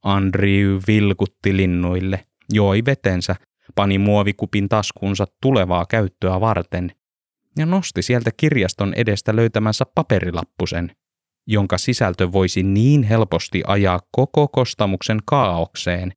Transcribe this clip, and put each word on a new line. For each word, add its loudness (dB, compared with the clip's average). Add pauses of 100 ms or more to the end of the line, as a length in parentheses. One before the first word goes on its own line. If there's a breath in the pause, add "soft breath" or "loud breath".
Andriy 2
vilkutti 0
linnuille, -2 (260)
joi 2
vetensä, -2 (400 loud breath)
pani 2
muovikupin 0
taskuunsa -2 (160)
tulevaa 0
käyttöä -2
varten -2 (680)
ja -2
nosti -2
sieltä -2
kirjaston 0
edestä -2
löytämänsä 0 (100)
paperilappusen, -2 (520)
jonka 0
sisältö -2
voisi 0
niin 4
helposti 0
ajaa 2 (120)
koko 2
kostamuksen -2
kaaokseen -2